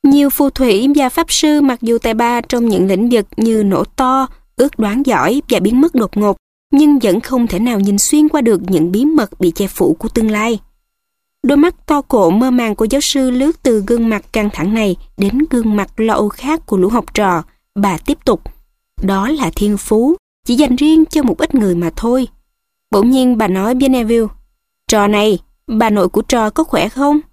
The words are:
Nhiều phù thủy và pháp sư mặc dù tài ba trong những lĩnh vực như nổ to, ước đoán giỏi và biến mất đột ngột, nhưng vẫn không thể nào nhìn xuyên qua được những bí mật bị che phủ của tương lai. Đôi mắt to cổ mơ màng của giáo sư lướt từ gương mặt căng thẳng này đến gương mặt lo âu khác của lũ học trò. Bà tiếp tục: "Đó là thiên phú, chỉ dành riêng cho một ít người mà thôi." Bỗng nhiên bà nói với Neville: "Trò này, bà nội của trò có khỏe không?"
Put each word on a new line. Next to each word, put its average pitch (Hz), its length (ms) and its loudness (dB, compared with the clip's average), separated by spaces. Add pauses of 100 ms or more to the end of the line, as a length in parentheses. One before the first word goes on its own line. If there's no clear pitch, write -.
Nhiều 285 260 4
phù 277 200 0
thủy 240 460 0
và 285 140 0
pháp 330 220 -4
sư 302 300 2
mặc 262 200 0
dù 233 160 0
tài 226 160 -2
ba 233 280 0
trong 233 280 -2
những 190 180 0
lĩnh 196 220 0
vực 220 160 2 (120)
như 220 260 0
nổ 185 200 0
to, 262 440 -2 (280)
ước 277 240 0
đoán 220 260 -2
giỏi 208 440 0
và 214 100 0
biến 226 220 2
mất 330 140 2
đột 214 220 -2
ngột, 208 200 0 (340)
nhưng 294 280 4
vẫn 208 200 0
không 247 280 -2
thể 220 120 -4
nào 233 200 -2
nhìn 202 180 0
xuyên 302 320 2
qua 302 120 0
được 220 260 2
những 175 240 0
bí 226 140 0
mật 294 340 0
bị 185 120 0
che 196 160 -6
phủ - 320 0
của 226 100 -8
tương 220 220 0
lai. 214 280 -2 (840)
Đôi 277 140 2
mắt 330 280 0
to 294 160 0
cổ 196 280 2
mơ 240 220 2
màng 233 240 -2
của 220 100 -2
giáo 262 160 0
sư 262 300 -2
lướt 269 320 -2
từ 220 240 2
gương 233 220 0
mặt 208 240 -6
căng 208 200 -2
thẳng 190 200 -4
này 208 220 0 (220)
đến 202 220 -2 (100)
gương 226 260 0
mặt 202 240 -6
lo 220 140 0
âu 208 160 0
khác 302 360 -6
của 202 120 -2
lũ 185 120 2
học 233 240 -4
trò. 185 300 0 (320)
Bà 202 220 -2
tiếp - 280 -4
tục: 214 160 0 (600)
"Đó 196 280 -2
là 269 260 -4
thiên 208 220 -2
phú, 247 380 0 (300)
chỉ 240 100 -2
dành 254 200 2
riêng 311 300 4
cho 302 180 -2
một 214 140 0
ít - 180 -2
người 202 200 2
mà 170 200 -2
thôi." 240 320 -2 (640)
Bỗng 214 200 2
nhiên 254 260 2
bà 220 100 0
nói 190 280 -2
với 269 140 0
Neville: 233 380 0 (600)
"Trò 202 200 2
này, 208 320 0 (280)
bà 226 220 0
nội 196 200 2
của 208 120 0
trò 220 280 -2
có 320 140 -2
khỏe 214 260 -2
không?" 285 300 0 (140)